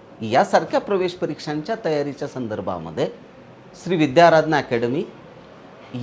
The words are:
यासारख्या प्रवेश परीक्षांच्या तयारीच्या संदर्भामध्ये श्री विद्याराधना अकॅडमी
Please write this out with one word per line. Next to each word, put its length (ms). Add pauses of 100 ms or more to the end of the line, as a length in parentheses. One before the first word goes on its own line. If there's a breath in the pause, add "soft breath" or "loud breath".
(300)
यासारख्या 500
प्रवेश 320
परीक्षांच्या 600 (100)
तयारीच्या 440
संदर्भामध्ये 800 (760)
श्री 120
विद्याराधना 600
अकॅडमी 460 (1000)